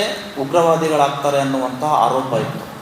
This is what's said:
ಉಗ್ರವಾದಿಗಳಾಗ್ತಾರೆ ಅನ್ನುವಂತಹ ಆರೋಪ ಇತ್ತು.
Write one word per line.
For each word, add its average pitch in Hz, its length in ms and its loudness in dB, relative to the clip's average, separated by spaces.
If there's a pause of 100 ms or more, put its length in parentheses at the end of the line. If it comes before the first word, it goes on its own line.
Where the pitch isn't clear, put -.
(400)
ಉಗ್ರವಾದಿಗಳಾಗ್ತಾರೆ 147 1000 2
ಅನ್ನುವಂತಹ 135 540 -2
ಆರೋಪ 127 460 2
ಇತ್ತು. - 260 -6 (160)